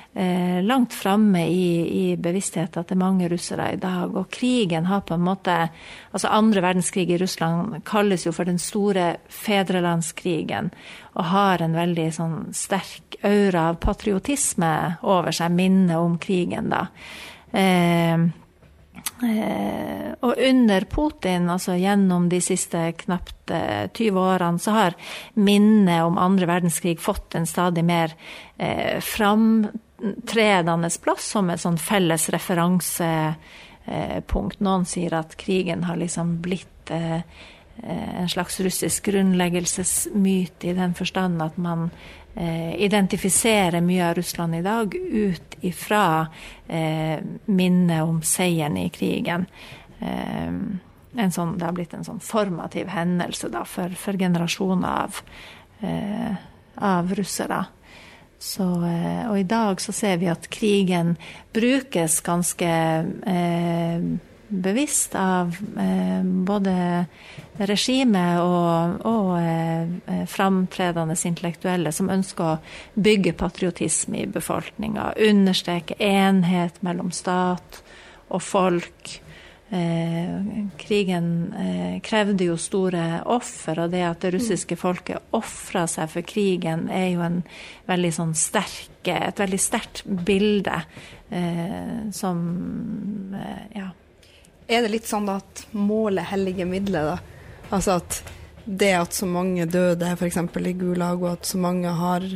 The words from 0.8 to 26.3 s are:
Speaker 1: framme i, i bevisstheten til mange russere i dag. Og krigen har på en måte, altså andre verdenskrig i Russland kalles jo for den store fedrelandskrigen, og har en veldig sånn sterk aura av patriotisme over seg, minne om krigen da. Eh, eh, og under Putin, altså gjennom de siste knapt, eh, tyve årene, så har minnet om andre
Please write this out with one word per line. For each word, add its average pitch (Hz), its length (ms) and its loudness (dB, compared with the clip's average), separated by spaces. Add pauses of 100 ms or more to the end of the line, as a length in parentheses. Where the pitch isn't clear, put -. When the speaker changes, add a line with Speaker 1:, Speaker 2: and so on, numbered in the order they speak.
Speaker 1:
framme 196 560 4
i, 180 600 2
i 175 40 0
bevisstheten 175 720 -2
til 185 100 0
mange 185 320 4
russere - 440 -2
i - 20 -2
dag. 185 400 -4
Og 185 160 -4
krigen 196 540 0
har 190 160 2
på - 120 -6
en 175 140 2
måte, 175 420 0 (440)
altså 202 180 -2
andre 214 300 4
verdenskrig 180 480 2
i 175 80 4
Russland 175 680 -2
kalles 208 420 2
jo 170 60 2
for 175 140 -4
den 180 120 2
store 196 600 0 (100)
fedrelandskrigen, 175 1400 0 (440)
og 170 100 0
har 185 360 4
en 165 140 0
veldig 165 380 0
sånn 165 400 -4
sterk - 680 -6
aura 196 460 4
av 170 60 0
patriotisme 190 1300 0
over 180 280 2
seg, 170 200 0
minne 185 480 4
om 170 180 2
krigen 180 520 -2
da. - 180 0 (640)
Eh, 170 680 4 (1040)
eh, 214 1000 -2
og 240 160 2
under 247 540 6
Putin, 185 580 0
altså 180 300 -2
gjennom 185 500 4
de 180 140 2
siste 170 500 -2 (100)
knapt, - 480 -6
eh, 110 420 -2
tyve 208 260 2
årene, 180 400 2
så 220 120 0
har 196 220 4 (420)
minnet 202 680 6
om 170 140 2
andre 180 280 4